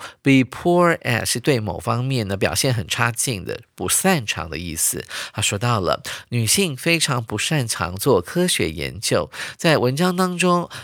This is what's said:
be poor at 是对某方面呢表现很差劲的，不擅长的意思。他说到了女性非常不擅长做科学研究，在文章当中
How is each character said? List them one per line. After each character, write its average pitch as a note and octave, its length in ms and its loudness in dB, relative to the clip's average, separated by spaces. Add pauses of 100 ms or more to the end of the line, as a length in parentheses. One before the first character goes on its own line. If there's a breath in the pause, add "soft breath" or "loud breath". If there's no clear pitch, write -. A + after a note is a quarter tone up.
(220 loud breath)
be C3+ 220 6
poor F3 560 2
at A#2 260 -2
是 - 140 -2
对 C3 200 2
某 G#2+ 200 -4
方 A#2 260 -2
面 B2+ 220 -2
呢 G2 100 -2
表 G2 160 0
现 C3+ 180 0
很 A2 160 -2
差 A#2+ 240 0
劲 A2 320 -4
的， - 180 -8 (120)
不 F2+ 160 -4
擅 F3+ 340 2
长 D#2+ 240 -6
的 D#2 120 -8
意 F2 160 -6
思。 - 280 -2 (300 loud breath)
他 - 80 -4
说 G#2 160 -2
到 A#2 220 0
了 E2 240 0 (260 loud breath)
女 A#2+ 160 0
性 D#3+ 320 0
非 E3+ 220 0
常 B2 240 0
不 A2 120 -6
擅 B2+ 320 0
长 F2+ 280 -4
做 G#2 260 4
科 F3 260 0
学 F#2+ 220 0
研 D#2 300 -6
究， G2 320 -2 (260 loud breath)
在 D3+ 220 4
文 B2+ 160 2
章 F3 200 0
当 F3+ 220 0
中 F3 320 2 (140 loud breath)